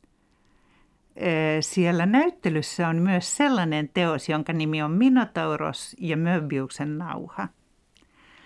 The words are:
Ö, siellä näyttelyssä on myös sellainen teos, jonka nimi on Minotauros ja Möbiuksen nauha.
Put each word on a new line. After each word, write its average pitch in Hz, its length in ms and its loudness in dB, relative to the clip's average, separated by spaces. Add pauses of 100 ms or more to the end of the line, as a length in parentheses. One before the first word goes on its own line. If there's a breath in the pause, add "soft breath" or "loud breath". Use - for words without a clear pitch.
(1200)
Ö, 156 400 0
siellä 170 440 2
näyttelyssä 202 840 0
on 165 80 0
myös 180 420 0
sellainen 170 560 0
teos, 170 360 0
jonka 156 240 -2
nimi 156 280 0
on 151 100 -2
Minotauros 170 1080 2
ja 160 180 -2
Möbiuksen 151 800 -2
nauha. 175 500 -8 (1000 soft breath)